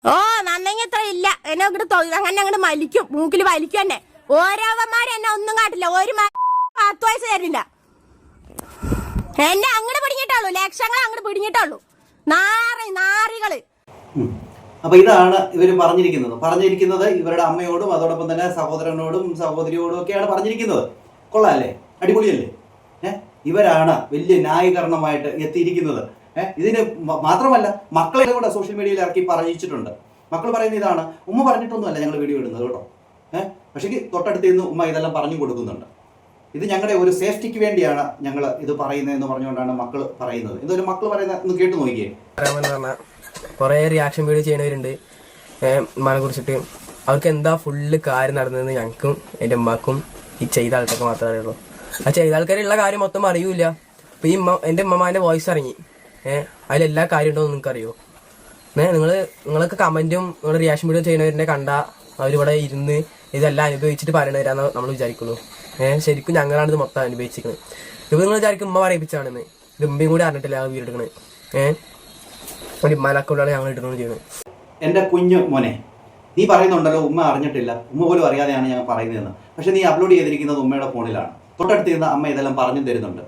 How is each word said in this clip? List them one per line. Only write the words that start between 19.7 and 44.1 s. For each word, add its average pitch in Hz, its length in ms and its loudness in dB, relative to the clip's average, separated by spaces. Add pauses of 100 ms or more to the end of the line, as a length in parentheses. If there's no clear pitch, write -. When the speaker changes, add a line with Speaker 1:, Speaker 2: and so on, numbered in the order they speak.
Speaker 2:
ഒക്കെയാണ് 196 300 -2
പറഞ്ഞിരിക്കുന്നത്. 214 560 -2 (440)
കൊള്ളാല്ലേ? 165 460 4 (240)
അടിപൊളിയല്ലേ? 185 460 4 (600)
ഏ? 190 40 -4 (380)
ഇവരാണ് 165 440 6 (180)
വലിയ 175 260 4
ന്യായീകരണമായിട്ട് 156 920 0
എത്തിയിരിക്കുന്നത്. 156 720 -2 (380)
ഏ? 185 40 -2 (140)
ഇതിന് 220 220 2 (280)
മ-, 156 200 -2
മാത്രമല്ല 240 520 4 (120)
മക്കളെ 247 400 4
കൂടെ 226 180 0
സോഷ്യൽ 202 260 -6
മീഡിയയിൽ 196 240 0
ഇറക്കി 180 300 0
പറയിച്ചിട്ടുണ്ട്. 160 600 -4 (420)
മക്കൾ 165 180 -4
പറയുന്ന 220 260 -2
ഇതാണ്, 170 360 -2 (160)
"ഉമ്മ 247 240 2
പറഞ്ഞിട്ടൊന്നുമല്ല 214 460 -4
ഞങ്ങൾ 147 200 -4
വീഡിയോ 143 200 -2
ഇടുന്നത് 120 240 -6
കേട്ടോ." 123 180 -6 (560)
ഏ? 185 40 -2 (340)
പക്ഷേ 175 400 -6
തൊട്ടടുത്ത് 180 320 0
നിന്ന് 185 180 4
ഉമ്മ 165 200 -2
ഇതെല്ലാം 156 280 -2
പറഞ്ഞു 151 280 -2
കൊടുക്കുന്നുണ്ട്. 120 460 -6 (680)
"ഇത് 156 100 -6
ഞങ്ങളുടെ 202 380 -2
ഒരു 185 80 4
സേഫ്റ്റിക്ക് 214 480 -4
വേണ്ടിയാണ് 170 540 0 (100)
ഞങ്ങൾ 139 240 -4 (180)
ഇത് 147 120 -4
പറയുന്നതെന്ന്" 139 500 -4
പറഞ്ഞുകൊണ്ടാണ് 131 460 -4
മക്കൾ 123 360 -6 (120)
പറയുന്നത്. 113 420 -8
എന്തായാലും 185 240 -2
മക്കൾ 190 220 -4
പറയുന്ന 196 260 -2 (100)
ഒന്ന് 180 140 -2
കേട്ടു 180 180 2
നോക്കിയേ. 117 340 -4 (280)
Speaker 3:
പറയാമെന്ന് 143 340 -2
പറഞ്ഞാ 131 220 -6 (680)
കുറേ 147 280 2
റിയാക്ഷൻ 151 380 0